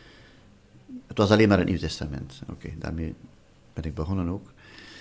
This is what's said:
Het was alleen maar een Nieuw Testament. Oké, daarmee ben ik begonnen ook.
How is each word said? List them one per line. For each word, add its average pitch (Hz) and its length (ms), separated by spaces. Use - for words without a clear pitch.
Het - 100
was 104 140
alleen 110 180
maar 95 100
een 90 60
Nieuw 92 120
Testament. 76 720
Oké, - 300
daarmee 80 340
ben - 100
ik 78 100
begonnen 85 360
ook. 98 220